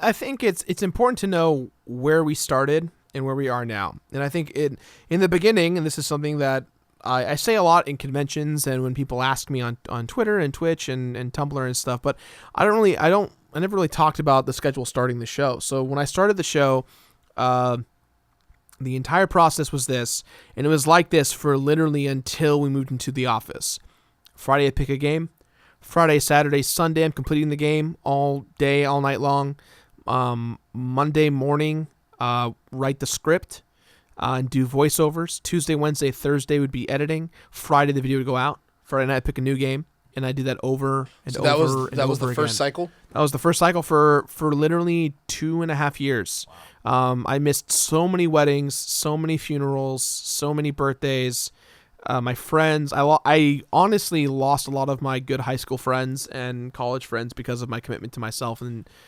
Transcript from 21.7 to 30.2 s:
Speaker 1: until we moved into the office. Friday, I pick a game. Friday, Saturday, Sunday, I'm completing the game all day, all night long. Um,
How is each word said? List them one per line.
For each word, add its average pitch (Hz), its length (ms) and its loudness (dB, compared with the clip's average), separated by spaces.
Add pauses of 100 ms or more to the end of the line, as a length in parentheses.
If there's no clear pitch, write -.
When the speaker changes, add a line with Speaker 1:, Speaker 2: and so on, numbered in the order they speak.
Speaker 1:
until 143 560 0
we 143 80 0
moved 135 220 -2
into 127 200 -6
the 131 140 -2
office. - 540 -4 (560)
Friday, 139 320 2
I - 20 4
pick 131 180 -2
a 139 100 -2
game. 151 320 -2 (520)
Friday, 156 380 4
Saturday, 147 420 4
Sunday, 160 420 0
I'm 156 80 2
completing 151 380 -2
the 147 60 -2
game 151 480 0
all 139 420 -2 (140)
day, 143 260 2
all 143 160 0
night 139 180 0
long. 143 360 0 (500)
Um, 120 540 -2 (140)